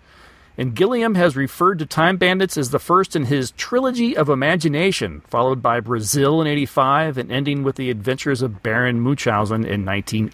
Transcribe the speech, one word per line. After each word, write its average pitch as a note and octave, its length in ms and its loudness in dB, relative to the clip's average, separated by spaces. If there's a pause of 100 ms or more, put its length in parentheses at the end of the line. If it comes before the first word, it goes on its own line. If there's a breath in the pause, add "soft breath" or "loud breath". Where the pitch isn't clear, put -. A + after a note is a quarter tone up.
(580 soft breath)
And B2+ 160 -2
Gilliam A3+ 420 2
has F3 200 4
referred E3+ 440 0
to D#3 60 -4
Time E3+ 320 2
Bandits F#3 380 0
as C3+ 140 -2
the C#3 80 2
first F3+ 380 0
in D3+ 80 0
his C3 280 0
trilogy B3 640 0
of D3+ 120 0
imagination, D3 1000 0
followed B2+ 340 0
by A#2+ 200 0
Brazil B2 600 0
in D#3+ 60 0
eighty-five C#3+ 720 0
and B2 140 -6
ending C#3 300 -2
with C3+ 140 -2
The B2+ 140 -4
Adventures B2+ 500 -2
of A2+ 220 -4
Baron A#2+ 380 0
Munchausen A2+ 680 0
in G2+ 180 -2
nineteen G2+ 500 -2